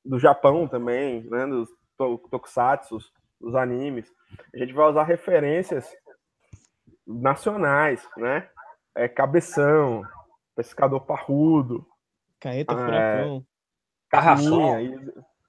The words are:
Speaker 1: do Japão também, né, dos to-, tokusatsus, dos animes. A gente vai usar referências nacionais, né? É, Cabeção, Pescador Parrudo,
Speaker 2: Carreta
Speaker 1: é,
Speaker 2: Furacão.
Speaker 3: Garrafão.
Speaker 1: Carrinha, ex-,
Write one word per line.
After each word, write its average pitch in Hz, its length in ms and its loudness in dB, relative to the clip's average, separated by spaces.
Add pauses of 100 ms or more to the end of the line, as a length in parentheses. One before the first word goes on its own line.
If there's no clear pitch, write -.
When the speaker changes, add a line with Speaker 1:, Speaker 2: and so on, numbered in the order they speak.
Speaker 1:
do 131 140 -4
Japão 147 480 4
também, 120 580 -4
né, 123 220 -4
dos 123 220 -4 (300)
to-, 120 200 -2 (120)
tokusatsus, 127 840 -4 (280)
dos 117 140 -10
animes. 127 560 -4 (440)
A 123 40 -16
gente 127 140 -6
vai 151 180 4
usar 151 140 2
referências 170 840 0 (1200)
nacionais, 139 1000 0 (100)
né? 131 320 -4 (480)
É, 120 120 0
Cabeção, 143 920 2 (540)
Pescador 131 500 -2
Parrudo, 143 800 0 (540)
Speaker 2:
Carreta 135 320 -6
Speaker 1:
é, 117 40 -2
Speaker 2:
Furacão. 120 680 -2 (640)
Speaker 3:
Garrafão. 147 400 4 (220)
Speaker 1:
Carrinha, 117 100 -2
ex-, 131 300 -10 (360)